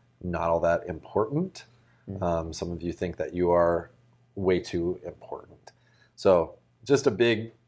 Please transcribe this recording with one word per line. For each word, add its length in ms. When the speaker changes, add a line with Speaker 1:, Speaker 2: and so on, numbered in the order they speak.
Speaker 1:
not 260
all 120
that 260
important. 800
Speaker 2:
Mm. 120
Speaker 1:
Um, 320
some 180
of 120
you 100
think 240
that 160
you 180
are 380
way 240
too 460
important. 640
So 400
just 240
a 40
big 400